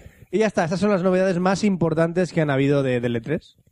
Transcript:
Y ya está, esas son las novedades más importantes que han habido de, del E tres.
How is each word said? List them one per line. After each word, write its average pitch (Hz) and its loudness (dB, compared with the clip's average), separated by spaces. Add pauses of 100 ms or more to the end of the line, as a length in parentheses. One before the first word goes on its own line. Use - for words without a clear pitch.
(300)
Y 185 0
ya 220 2
está, 190 -2
esas 165 -2
son 202 0
las 185 0
novedades 185 2
más 185 0
importantes 170 0
que 170 0
han 151 0
habido 139 2
de, 127 0
del 120 -2
E 117 -4
tres. 143 -8 (140)